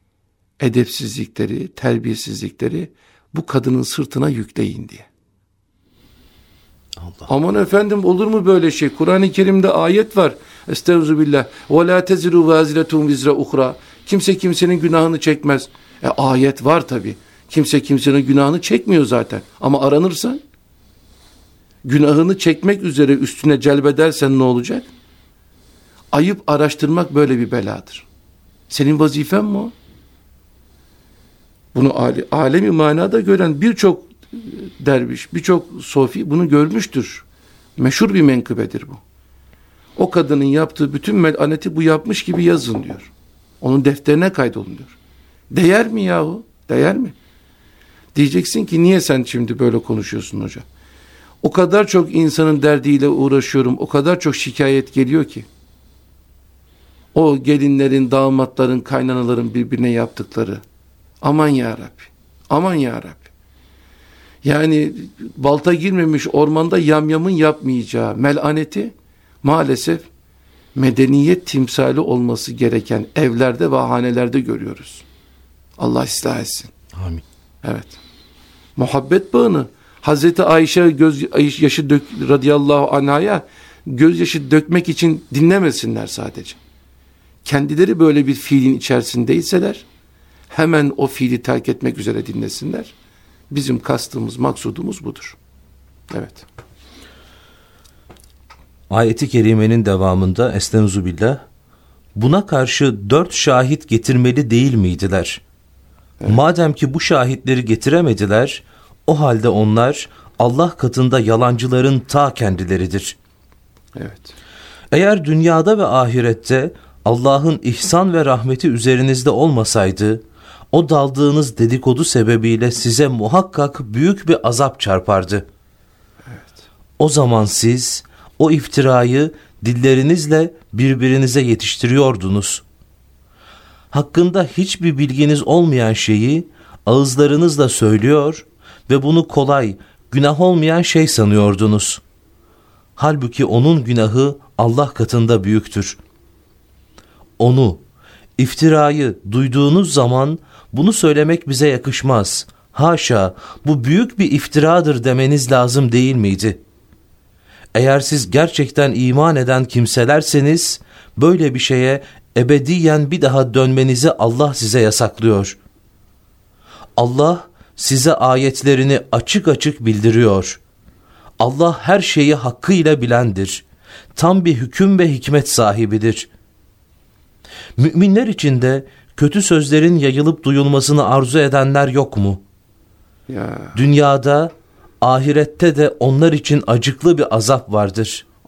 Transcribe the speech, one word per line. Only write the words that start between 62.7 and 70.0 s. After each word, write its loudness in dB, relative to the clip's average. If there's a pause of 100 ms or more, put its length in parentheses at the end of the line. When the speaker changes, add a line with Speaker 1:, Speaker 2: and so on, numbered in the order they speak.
Speaker 1:
ya -4
Rabbi. -18 (1200)
Yani 0 (440)
balta 0
girmemiş -2
ormanda 0
yamyamın 0
yapmayacağı -2
melaneti -4 (480)
maalesef 0 (760)